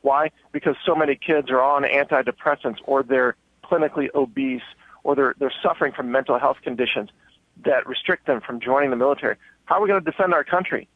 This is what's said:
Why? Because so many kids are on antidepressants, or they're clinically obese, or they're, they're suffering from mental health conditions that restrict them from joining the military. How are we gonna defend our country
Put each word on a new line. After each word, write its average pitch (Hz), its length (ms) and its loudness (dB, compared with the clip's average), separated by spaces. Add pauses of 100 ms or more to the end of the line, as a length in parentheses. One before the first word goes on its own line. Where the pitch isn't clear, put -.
Why? 139 280 2 (220)
Because 147 320 -2
so 170 100 2
many 151 200 2
kids 147 360 0
are 127 120 4
on 139 220 2
antidepressants, 135 1000 0
or 135 180 2
they're 123 340 2 (280)
clinically 151 500 0
obese, 131 480 -2 (420)
or 143 100 2
they're, 131 240 2
they're 131 240 -2
suffering 165 300 0
from 123 180 -8
mental 131 280 0
health 139 240 0
conditions 117 460 -4 (560)
that - 220 2
restrict - 400 -4
them 123 160 -2
from 120 180 -10
joining 135 300 0
the 123 60 0
military. 131 400 0 (280)
How 170 120 0
are 196 40 2
we 208 80 2
gonna 196 140 2
defend 175 320 0
our 147 100 2
country 180 500 -2